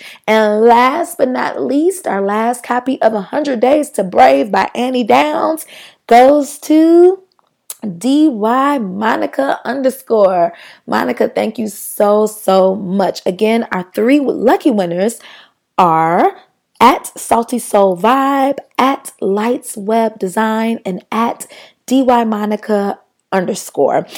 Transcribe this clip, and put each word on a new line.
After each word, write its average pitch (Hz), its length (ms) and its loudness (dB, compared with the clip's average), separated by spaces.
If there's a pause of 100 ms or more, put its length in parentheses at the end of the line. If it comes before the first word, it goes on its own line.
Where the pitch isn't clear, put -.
(280)
And 214 340 2
last 254 560 2
but 254 100 0
not - 320 -6
least, 294 460 -2
our 196 160 -2
last 214 400 -2
copy 254 400 -4
of 226 120 2
A 202 80 -4
Hundred 277 360 -4
Days 262 320 2
to - 140 -4
Brave 208 480 2
by 190 240 0
Annie 247 280 -2
Downs 302 640 0 (400)
goes 262 540 4
to 339 600 4 (800)
D 285 300 2
Y 262 500 0
Monica 233 840 -4
underscore. 214 880 0 (340)
Monica, 240 420 -2
thank 214 300 -4
you 220 80 -6
so, 208 600 0
so 190 500 0
much. 196 500 -4
Again, 214 460 -2
our 180 200 -6
three 254 280 0
lucky 285 500 0
winners 190 480 -2 (600)
are 175 580 2 (440)
at 240 260 2 (120)
Salty 233 400 -2
Soul 208 380 0
Vibe, 269 640 0 (200)
at 269 320 0 (100)
Lights 214 560 -4
Web 220 420 -2
Design, 220 640 -2
and 185 260 -8
at - 360 -4 (400)
D 269 160 2
Y 240 220 2
Monica 208 760 -4 (320)
underscore. 180 720 -2 (120)